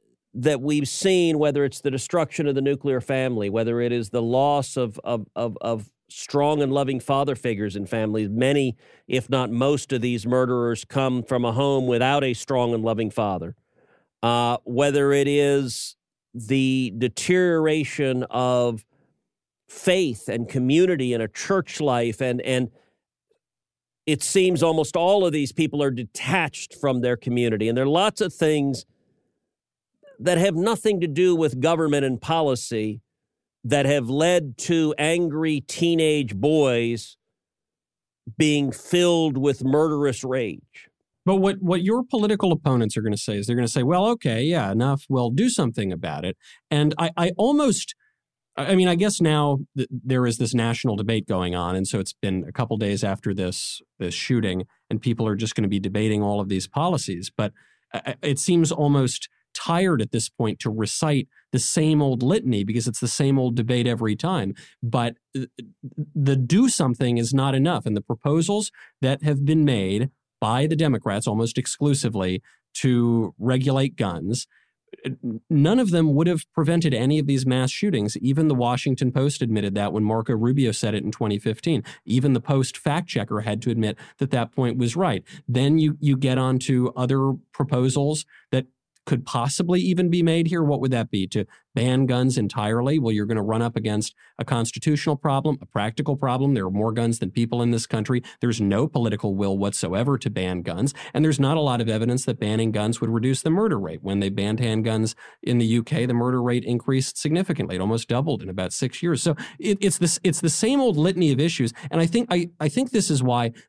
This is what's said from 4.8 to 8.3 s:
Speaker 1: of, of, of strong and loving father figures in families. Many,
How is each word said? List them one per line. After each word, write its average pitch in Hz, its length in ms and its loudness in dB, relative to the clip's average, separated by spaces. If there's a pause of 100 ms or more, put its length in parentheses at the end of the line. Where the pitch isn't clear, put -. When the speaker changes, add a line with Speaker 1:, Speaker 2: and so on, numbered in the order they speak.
Speaker 1:
of, 113 320 -4
of, 117 260 -4
of 110 300 -6 (180)
strong 147 520 0
and 135 100 0
loving 135 280 0
father 139 360 0
figures 104 400 -4
in 101 100 -8
families. 110 440 -2
Many, 131 480 0 (300)